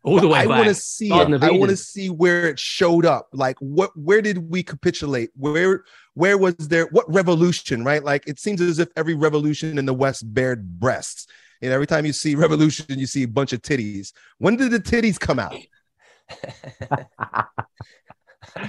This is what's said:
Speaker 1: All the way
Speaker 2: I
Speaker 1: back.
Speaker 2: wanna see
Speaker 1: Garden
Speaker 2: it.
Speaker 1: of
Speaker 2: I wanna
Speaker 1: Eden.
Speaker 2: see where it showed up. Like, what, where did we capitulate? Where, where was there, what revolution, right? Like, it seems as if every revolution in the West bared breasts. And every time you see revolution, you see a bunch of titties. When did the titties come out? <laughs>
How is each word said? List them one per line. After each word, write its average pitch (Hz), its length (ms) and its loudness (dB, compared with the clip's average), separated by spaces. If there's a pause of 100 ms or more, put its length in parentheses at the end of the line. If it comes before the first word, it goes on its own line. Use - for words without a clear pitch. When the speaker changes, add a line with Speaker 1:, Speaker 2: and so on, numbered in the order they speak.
Speaker 1:
All 165 180 4
the - 80 6
way - 100 6
Speaker 2:
I - 80 4
Speaker 1:
back. 135 120 4
Speaker 2:
wanna 214 160 4
see - 340 -6
Speaker 1:
Garden 170 260 4
Speaker 2:
it. - 40 2
Speaker 1:
of 135 40 2
Speaker 2:
I 160 80 4
wanna 190 140 4
Speaker 1:
Eden. 196 120 2
Speaker 2:
see 190 340 -8
where 175 360 2
it 143 140 -4
showed 170 440 2
up. 143 280 2
Like, 131 260 -2
what, 151 380 -8
where 190 260 2
did 202 160 -2 (100)
we 175 140 -4
capitulate? 143 720 -4
Where, 165 480 0 (320)
where 196 240 2
was 185 160 2
there, 165 380 0
what 160 200 2
revolution, 170 720 2
right? 143 200 0
Like, 143 260 -2
it 147 100 -10
seems 208 220 -4
as 175 180 0
if 170 180 0
every 165 180 -2
revolution 151 640 0
in 139 60 -2
the 135 80 -2
West 127 400 -2
bared 110 460 -2
breasts. 104 480 -4 (340)
And 127 120 -2
every 139 160 0
time 151 180 0
you 147 60 -2
see 147 240 -2
revolution, 151 640 2
you 135 60 -4
see 135 180 -2
a 120 40 -4
bunch 131 240 -2
of 120 100 -6
titties. 104 500 -6 (260)
When 208 180 2
did 254 140 0
the 233 80 2
titties 226 400 0
come 135 220 -2
out? 92 180 -8 (720)
<laughs> - 1160 -10 (1200)